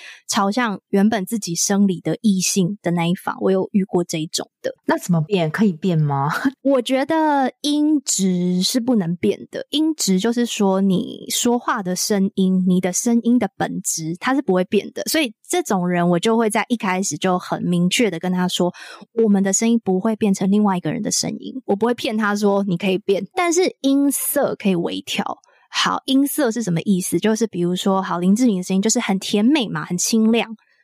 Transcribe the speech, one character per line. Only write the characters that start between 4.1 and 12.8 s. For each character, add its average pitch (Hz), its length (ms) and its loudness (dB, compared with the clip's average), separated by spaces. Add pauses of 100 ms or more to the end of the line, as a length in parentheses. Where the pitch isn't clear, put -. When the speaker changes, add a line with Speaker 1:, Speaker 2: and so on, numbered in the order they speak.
Speaker 1:
一 156 80 -4
种 - 220 -8 (120)
的。 - 100 -6 (140)
Speaker 2:
那 320 120 0
怎 185 160 -2
么 165 80 2
变？ 165 280 0
可 190 140 0
以 208 80 4
变 170 260 -2
吗？ 143 320 0 (180)
<laughs> - 160 -4
Speaker 1:
我 269 180 2
觉 262 240 -2
得 294 440 2 (120)
音 294 400 0
质 180 600 0
是 233 200 -2
不 247 140 0
能 175 200 0
变 - 240 -2 (100)
的， - 200 -8
音 311 260 0
质 190 240 0
就 233 140 0
是 240 120 0
说 190 360 0
你 190 480 -2
说 240 280 0
话 240 240 -4
的 180 140 -4
声 196 400 0
音、 185 320 2
你 185 140 4